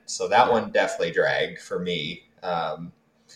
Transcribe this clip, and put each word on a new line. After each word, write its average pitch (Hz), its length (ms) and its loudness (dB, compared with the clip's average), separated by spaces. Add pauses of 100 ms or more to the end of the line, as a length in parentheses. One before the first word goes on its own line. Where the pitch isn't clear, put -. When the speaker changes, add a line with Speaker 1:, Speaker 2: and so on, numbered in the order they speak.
Speaker 1:
So 92 240 -6
that 110 200 6
Speaker 2:
Yeah. 123 40 4
Speaker 1:
one 107 200 0
definitely 92 400 0
dragged 73 460 0
for - 200 -6
me. 85 460 -4 (180)
Um, 85 500 -4 (440)